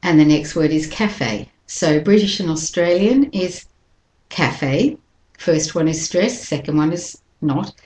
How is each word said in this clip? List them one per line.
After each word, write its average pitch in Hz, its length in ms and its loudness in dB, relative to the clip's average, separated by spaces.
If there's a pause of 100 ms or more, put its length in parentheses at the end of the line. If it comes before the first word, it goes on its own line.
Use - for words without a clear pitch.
And 170 160 4
the 151 60 8
next 151 300 2
word 156 160 2
is 156 160 -2
cafe. 147 640 -4 (160)
So 151 340 0
British 202 400 2
and 170 100 -2
Australian 180 800 2
is 180 340 -6 (640)
cafe. 147 680 -2 (420)
First 160 360 0
one 160 140 0
is 156 160 -4
stressed, - 400 -2
second 147 320 -4
one 156 160 2
is - 280 -10 (200)
not. 156 340 -2 (120)